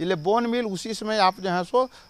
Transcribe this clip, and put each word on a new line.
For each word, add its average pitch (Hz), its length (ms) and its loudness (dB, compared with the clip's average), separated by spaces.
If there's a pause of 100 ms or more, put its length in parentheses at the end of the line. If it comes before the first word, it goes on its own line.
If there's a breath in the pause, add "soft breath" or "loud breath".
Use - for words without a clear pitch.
इसलिए 180 140 0
बोन 202 320 0
मील 240 180 0
उसी 214 300 -6
समय 214 240 -4
आप 185 220 4
जो 190 100 -2
है 180 140 0
सो 254 260 0 (200 soft breath)